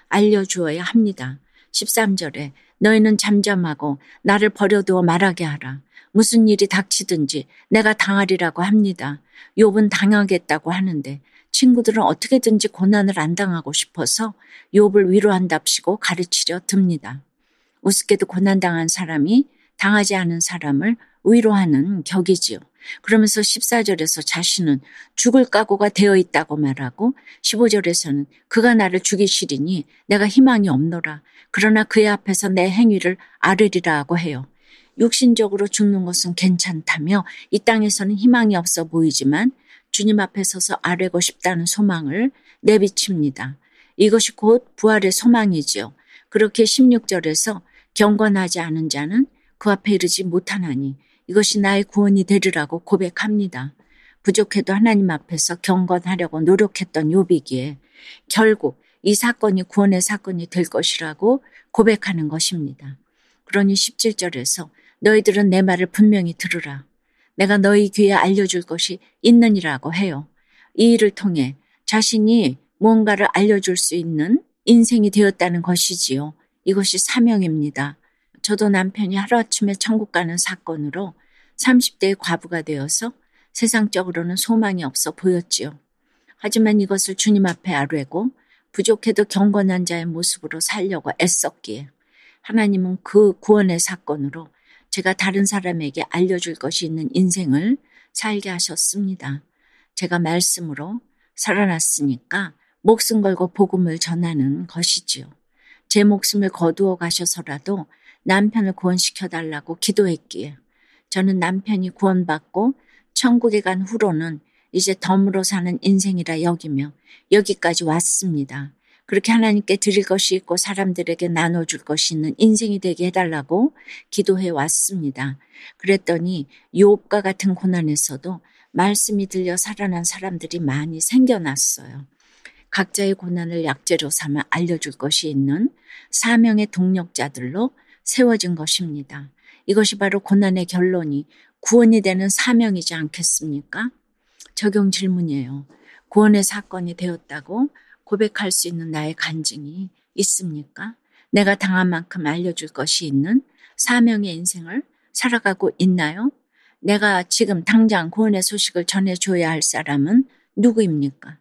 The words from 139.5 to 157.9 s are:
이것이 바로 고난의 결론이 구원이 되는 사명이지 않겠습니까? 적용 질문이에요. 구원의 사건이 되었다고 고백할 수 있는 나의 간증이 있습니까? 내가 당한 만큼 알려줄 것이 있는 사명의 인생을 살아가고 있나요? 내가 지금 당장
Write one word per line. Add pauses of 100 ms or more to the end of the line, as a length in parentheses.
이것이
바로
고난의
결론이 (340)
구원이
되는
사명이지
않겠습니까? (640)
적용
질문이에요. (420)
구원의
사건이
되었다고 (360)
고백할
수
있는
나의
간증이 (240)
있습니까? (340)
내가
당한
만큼
알려줄
것이
있는 (340)
사명의
인생을 (300)
살아가고
있나요? (480)
내가
지금
당장